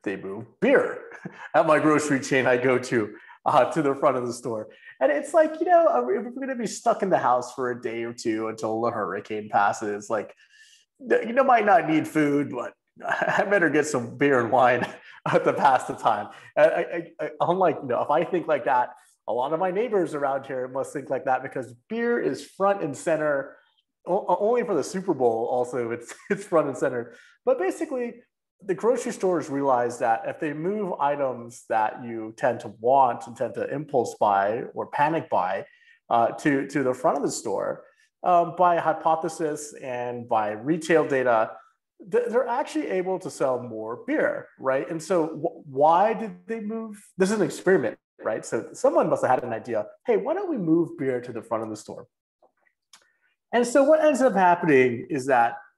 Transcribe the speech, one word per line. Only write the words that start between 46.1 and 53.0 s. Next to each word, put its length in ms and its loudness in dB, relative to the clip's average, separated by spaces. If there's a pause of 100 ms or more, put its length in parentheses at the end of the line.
did 340 -8
they 120 -6
move? 440 -8 (140)
This 140 2
is 80 0
an 60 4
experiment, 520 0 (260)
right? 220 -4
So 280 -6
someone 360 2
must 140 2
have 80 2
had 120 2
an 100 -6
idea, 320 -4 (200)
"Hey, 120 2
why 160 -2
don't 160 -4
we 80 -2
move 400 0
beer 240 -2
to 100 -12
the 100 -10
front 220 -4
of 60 -8
the 60 -8
store?" 320 -14 (1400)